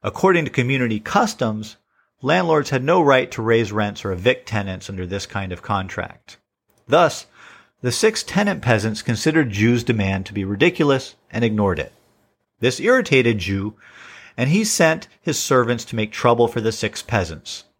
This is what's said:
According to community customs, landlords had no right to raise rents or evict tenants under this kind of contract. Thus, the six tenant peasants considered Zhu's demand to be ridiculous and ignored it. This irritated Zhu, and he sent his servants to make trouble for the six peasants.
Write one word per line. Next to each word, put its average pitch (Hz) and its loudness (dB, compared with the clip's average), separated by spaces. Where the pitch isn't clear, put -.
According 170 2
to - -8
community 123 -2
customs, 110 -2
landlords 160 0
had 131 -2
no 170 4
right 131 4
to - -8
raise 113 2
rents 104 -4
or 98 -2
evict 104 0
tenants 98 -6
under 92 -8
this 98 -6
kind 95 -8
of 87 -10
contract. - -8
Thus, 156 2
the 123 -2
six 220 0
tenant 202 -2
peasants 110 0
considered 135 0
Zhu's 113 2
demand 95 0
to - -14
be 101 -4
ridiculous 135 0
and 117 -2
ignored 104 0
it. - -8
This 127 0
irritated 139 2
Zhu, 98 -4
and 127 0
he 208 2
sent 165 0
his - -4
servants 120 2
to - -10
make 107 -2
trouble 120 4
for 117 -4
the 110 0
six - -6
peasants. 85 -4